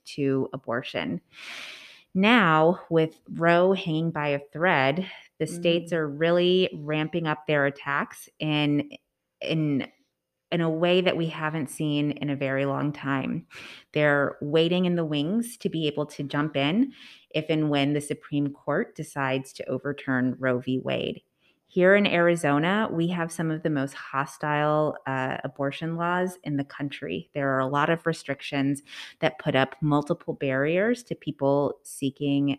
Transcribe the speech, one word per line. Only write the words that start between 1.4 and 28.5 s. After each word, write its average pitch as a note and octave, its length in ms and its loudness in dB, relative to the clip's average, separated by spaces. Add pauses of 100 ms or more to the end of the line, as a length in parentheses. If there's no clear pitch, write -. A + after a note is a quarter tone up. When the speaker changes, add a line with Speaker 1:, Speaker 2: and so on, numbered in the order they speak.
Speaker 1:
Now, F3+ 680 6 (100)
with D#3+ 280 2 (140)
Roe E3+ 400 6
hanging E3 380 0
by D3+ 180 -2
a C#3+ 120 0 (120)
thread, D#3+ 540 2 (320)
the D#3 80 -2
states E3+ 460 0
Speaker 2:
Mm. F3 40 -2
Speaker 1:
are D#3 120 -2
really F3 640 2
ramping D#3 520 -2
up D#3 200 -4
their D3 180 2
attacks C#3+ 640 -4 (100)
in, D3+ 520 0 (500)
in, D3+ 460 0 (640)
in F3 120 0
a D#3+ 80 0
way F3 320 2
that F3+ 140 2
we E3 100 0
haven't D#3+ 420 -4
seen D3 440 -2
in D3 180 -6
a C#3 40 -2
very C3+ 300 -2
long C#3 280 -2
time. C3+ 540 -4 (460)
They're D3 480 2
waiting E3 460 2
in F3 100 2
the E3+ 80 0
wings D#3+ 540 -2
to F#3+ 100 -2
be D#3+ 180 -2
able D3 200 -2
to - 180 -10
jump D3 320 -2
in F3 360 2 (380)
if D#3 200 -2
and D#3 180 2
when C#3+ 240 2
the D3 80 0
Supreme C#3+ 520 -4
Court D3+ 440 -4
decides C3+ 560 -4
to - 160 -12
overturn B2+ 720 -2
Roe B2+ 180 0
v. B2+ 220 -4
Wade. C3 400 -4 (500)
Here F#3 240 6
in G3+ 120 4
Arizona, E3+ 840 2
we E3+ 180 0
have E3+ 220 -2
some D#3+ 200 -4
of D#3 120 -4
the E3+ 60 0
most C#3 240 -2
hostile, D3+ 1040 0 (100)
uh, C3 380 -2
abortion C#3 520 -4
laws F3+ 460 -2
in D3 140 -4
the C#3 80 -2
country. D3 720 -8
There C#3 160 -2
are C3 80 2
a C3 80 0
lot C#3+ 240 0
of E3 160 0
restrictions C#3 760 -2 (380)